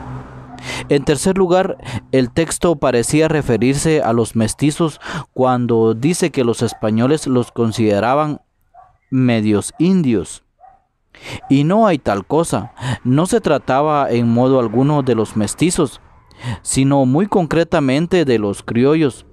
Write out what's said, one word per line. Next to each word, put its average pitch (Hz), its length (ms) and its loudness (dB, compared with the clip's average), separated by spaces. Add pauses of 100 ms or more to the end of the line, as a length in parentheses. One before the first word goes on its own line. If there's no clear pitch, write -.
(880)
En 143 160 0
tercer 185 340 0
lugar, 185 400 2 (320)
el 127 220 0
texto 165 420 0
parecía 147 540 2
referirse 139 760 0
a 113 100 0
los 117 220 0
mestizos 143 680 -2 (320)
cuando 117 600 2
dice 151 380 -2
que 135 100 -2
los 117 200 0
españoles 117 680 0
los 127 240 0
consideraban 117 880 0 (720)
medios 113 680 0
indios. 147 640 0 (1040)
Y 139 160 2
no 208 240 2
hay 165 100 0
tal 101 260 -4
cosa. 139 480 -4 (300)
No 139 240 0
se 220 140 0
trataba 143 680 0
en 120 200 0
modo 127 320 2
alguno 131 420 0
de 127 140 0
los 110 200 -2
mestizos, 147 640 -2 (640)
sino 139 440 2
muy 147 200 2
concretamente 165 960 0
de 123 140 2
los 101 240 -4
criollos. 135 720 0